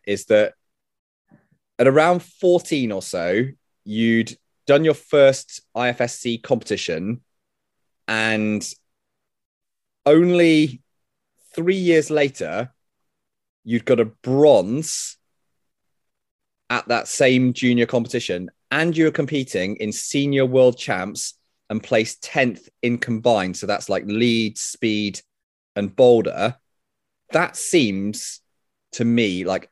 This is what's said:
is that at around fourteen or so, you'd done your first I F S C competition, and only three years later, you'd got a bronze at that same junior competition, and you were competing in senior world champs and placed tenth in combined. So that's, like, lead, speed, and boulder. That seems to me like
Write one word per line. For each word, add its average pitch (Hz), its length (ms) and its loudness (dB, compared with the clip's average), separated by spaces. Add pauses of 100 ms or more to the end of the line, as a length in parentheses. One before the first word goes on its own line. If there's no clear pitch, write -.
is 101 180 -4
that 107 300 2 (1200)
at 123 100 4
around 165 360 4
fourteen 165 680 0
or 95 120 -6
so, 92 420 -2 (400)
you'd 113 500 0 (300)
done 147 180 4
your 156 120 2
first - 680 2 (140)
I 123 140 -2
F 120 120 -2
S 123 160 -4
C 117 220 -6
competition, 107 800 -4 (840)
and 107 600 -2 (1400)
only 160 760 4 (720)
three 175 220 -2
years 170 340 2
later, 127 640 -4 (920)
you'd 117 220 -4
got 123 140 2
a 113 60 2
bronze 127 1120 0 (1500)
at 123 160 -4
that 117 200 -2
same 127 460 2
junior 120 320 2
competition, 117 640 -4 (220)
and 156 260 -2
you 165 80 4
were 156 60 2
competing 127 640 -4
in 107 160 -8
senior 139 560 -2
world 127 320 4
champs 98 560 -8 (340)
and 107 120 -4
placed 110 400 -2
tenth - 460 -2 (140)
in 120 160 -2
combined. 110 580 -2
So - 100 -12
that's, 101 220 -6
like, 98 180 -4
lead, 113 520 -2
speed, 107 640 -4 (520)
and 104 220 -6
boulder. 120 640 4 (760)
That 165 240 0
seems 104 840 -2 (520)
to 120 120 -4
me 107 400 0
like 92 260 -6